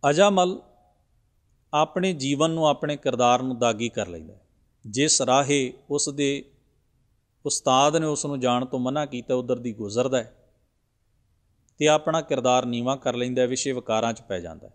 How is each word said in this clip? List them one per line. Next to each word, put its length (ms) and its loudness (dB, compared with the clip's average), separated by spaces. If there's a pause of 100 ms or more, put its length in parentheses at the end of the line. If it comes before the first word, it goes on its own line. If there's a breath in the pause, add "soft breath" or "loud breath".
ਅਜਾਮਲ 520 4 (1120)
ਆਪਣੇ 400 0
ਜੀਵਨ 380 0
ਨੂੰ, 160 0
ਆਪਣੇ 300 0
ਕਿਰਦਾਰ 440 2
ਨੂੰ 180 -4
ਦਾਗੀ 300 0
ਕਰ 180 -6
ਲੈਂਦਾ 260 -14
ਹੈ। 80 -20 (440)
ਜਿਸ 360 0
ਰਾਹੇ 520 2 (160)
ਉਸ 200 -2
ਦੇ 420 -4 (960)
ਉਸਤਾਦ 500 2
ਨੇ 100 0
ਉਸ 200 -4
ਨੂੰ 140 -4
ਜਾਣ 260 0
ਤੋਂ 140 -6
ਮਨ੍ਹਾ 260 -2
ਕੀਤਾ, 300 -4
ਉਧਰ 240 -2
ਦੀ 140 -8
ਗੁਜ਼ਰਦਾ 440 -2
ਹੈ 180 -6 (1400)
ਤੇ 100 0
ਆਪਣਾ 340 2
ਕਿਰਦਾਰ 440 2
ਨੀਵਾਂ 320 -2
ਕਰ 180 -4
ਲੈਂਦਾ 260 -2
ਹੈ, 60 2
ਵਿਸ਼ੇ 240 -4
ਵਿਕਾਰਾਂ 420 -2
'ਚ 80 -12
ਪੈ 180 -8
ਜਾਂਦਾ 280 -14
ਹੈ। 80 -20